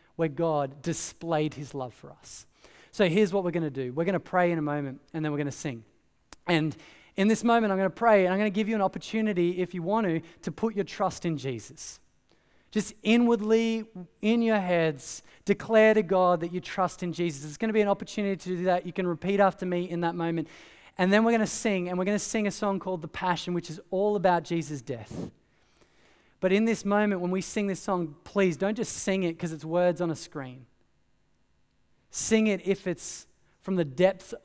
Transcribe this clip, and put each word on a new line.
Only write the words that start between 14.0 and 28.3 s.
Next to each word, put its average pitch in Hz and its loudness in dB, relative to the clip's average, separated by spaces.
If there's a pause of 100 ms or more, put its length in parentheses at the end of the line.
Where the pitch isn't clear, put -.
in 233 2
your 220 2
heads, 170 -2 (220)
declare 220 6
to 214 4
God 180 4
that 170 -6
you 180 -4
trust - -2
in 175 -4
Jesus. 160 -4
It's 147 -12
gonna 220 -2
be 214 4
an 208 4
opportunity 202 -2
to 180 -6
do 175 -4
that. 180 2
You 175 -8
can 185 -2
repeat 180 0
after 190 4
me 180 -2
in 175 -2
that 170 0
moment. 165 -2 (480)
And 190 4
then 220 6
we're 233 4
gonna 220 2
sing, 185 -2
and 180 -4
we're 185 0
gonna 208 0
sing 208 -2
a 196 0
song 196 -2
called 180 -4
The 165 -10
Passion, 180 -2
which 170 -4
is 160 -10 (100)
all 208 0
about 175 4
Jesus' 151 -4
death. 120 -10 (1080)
But 185 2
in 208 4
this 226 0
moment, 208 2
when 180 -2
we 190 -2
sing 208 -4
this 185 -4
song, 175 -4
please 190 2